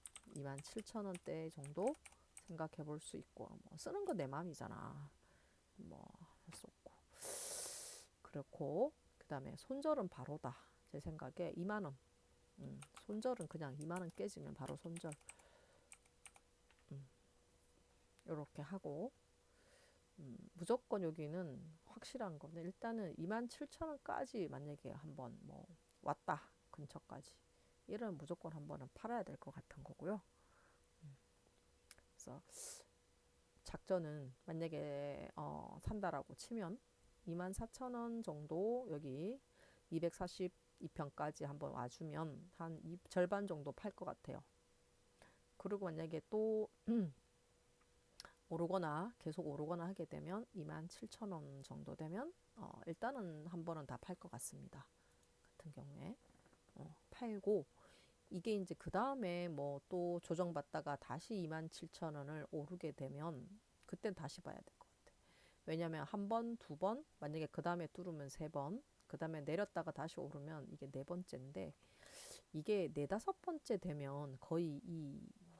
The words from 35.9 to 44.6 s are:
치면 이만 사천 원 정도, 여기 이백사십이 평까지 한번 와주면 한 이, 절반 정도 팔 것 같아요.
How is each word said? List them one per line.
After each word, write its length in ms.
치면 440
이만 260
사천 420
원 280
정도, 680
여기 500
이백사십이 1040
평까지 500
한번 280
와주면 840
한 280
이, 140
절반 380
정도 260
팔 200
것 120
같아요. 380